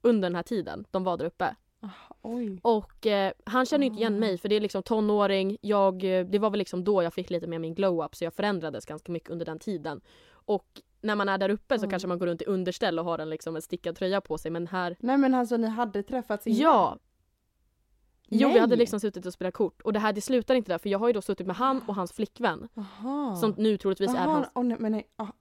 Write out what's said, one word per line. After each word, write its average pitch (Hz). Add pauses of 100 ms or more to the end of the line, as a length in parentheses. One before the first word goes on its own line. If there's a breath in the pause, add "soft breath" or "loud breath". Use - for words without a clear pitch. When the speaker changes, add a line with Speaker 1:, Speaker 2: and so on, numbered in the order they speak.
Speaker 1:
under 214
den 175
här 170
tiden 196
de 185
var 175
där 147
uppe. 175 (240)
Speaker 2:
Ah, 208 (340 loud breath)
oj. 220
Speaker 1:
Och, 220
eh, 196 (120)
han 247
kände 285
inte 214
igen 220
Speaker 2:
Ah. 202
Speaker 1:
mig, 202
för -
det 214
är 208
liksom 196
tonåring. 202
Jag, 196 (140)
eh, 180
det 196
var 208
väl 208
liksom 180
då 196
jag 170
fick 185
lite 170
mer 165
min 165
glow-up, 175
så -
jag 165
förändrades 160
ganska 156
mycket -
under 170
den 160
tiden. 160 (300 soft breath)
Och - (180)
när 214
man 202
är 196
där 190
uppe 220
så 214
Speaker 2:
Mm. 196
Speaker 1:
kanske 185
man 175
går 180
runt 170
i -
underställ 185
och 170
har 170
en, 156
liksom, 160
en 160
stickad 170
tröja 190
på 156
sig, 160
men 170
här 175
Speaker 2:
Nej, 262
men 262
alltså, 240
ni 226
hade 220
träffats 226
innan? 226
Speaker 1:
Ja. 247 (1300)
Jo, 240
vi 240
hade 226
Speaker 2:
Nej. 240
Speaker 1:
liksom 233
suttit 190
och 180
spelat 185
kort. -
Och 208
det 208
här, 214
det 202
slutar 254
inte 214
där, 170
för -
jag 196
har 226
ju 240
då 208
suttit 190
med 180
han 262
och 202
hans 180
flickvän. 220
Speaker 2:
Aha. 233
Speaker 1:
Som 202
nu 214
troligtvis 190
är 254
Speaker 2:
Aha, 311
Speaker 1:
hans 294
Speaker 2:
åh, 247
nej, 233
men 220
nej, 214
ah. 214 (140)